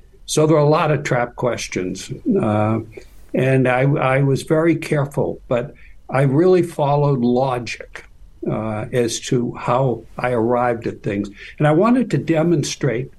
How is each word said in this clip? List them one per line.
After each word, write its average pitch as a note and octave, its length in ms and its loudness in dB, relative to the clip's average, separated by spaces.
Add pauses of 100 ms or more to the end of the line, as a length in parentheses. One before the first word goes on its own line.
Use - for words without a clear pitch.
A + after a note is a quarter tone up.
(260)
So D3+ 220 2
there D#3 80 6
are D3+ 40 6
a D3 100 4
lot D#3 220 2
of C#3+ 120 0
trap B2 320 -2
questions. G2 760 -6 (300)
Uh, G#2+ 380 0 (540)
and C3+ 340 2
I, B2+ 140 2
I C#3+ 400 2
was C3+ 220 0
very D#3+ 320 2
careful, C#3 720 -4
but B2+ 260 -2 (360)
I C3+ 120 0
really E3+ 400 4
followed C#3+ 600 0
logic, B2 840 -2 (420)
uh, A2 460 -4
as A#2+ 280 -2
to A#2 340 -2
how B2 480 -2 (140)
I B2 140 -2
arrived A#2+ 540 0
at - 160 -8
things. G2+ 280 -4 (280)
And D3 100 2
I D3+ 40 4
wanted A3+ 400 2
to D3+ 80 0
demonstrate D3 1000 -2